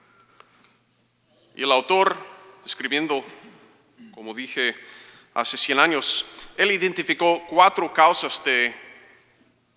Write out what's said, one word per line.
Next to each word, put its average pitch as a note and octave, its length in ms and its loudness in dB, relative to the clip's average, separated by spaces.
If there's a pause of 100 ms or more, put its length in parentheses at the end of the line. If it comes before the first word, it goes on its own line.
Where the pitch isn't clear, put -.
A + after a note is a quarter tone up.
(1600)
Y - 80 -8
el C#3 80 0
autor, F#3 460 2 (480)
escribiendo, C#3 580 -4 (880)
como A2 200 -14
dije, B2 420 -4 (580)
hace A#2+ 220 -2
cien C3+ 220 -2
años, D3+ 480 2 (320)
él G3 140 2
identificó E3+ 760 0
cuatro F3 460 2
causas D#3+ 500 2
de A#2+ 460 0 (880)